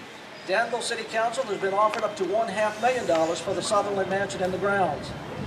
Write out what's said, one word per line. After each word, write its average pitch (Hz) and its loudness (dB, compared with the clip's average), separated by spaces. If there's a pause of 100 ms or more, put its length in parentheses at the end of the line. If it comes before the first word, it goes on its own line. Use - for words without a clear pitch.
(480)
Danville 226 0
City 226 -4
Council 233 0
has 202 -2
been 190 0
offered 214 4
up - -2
to 190 0
one 208 2
half 214 0
million 247 2
dollars 165 2
for 190 -2
the 180 -2
Sutherland 202 2
Mansion 190 0
and 185 0
the 180 -2
grounds. 180 0 (380)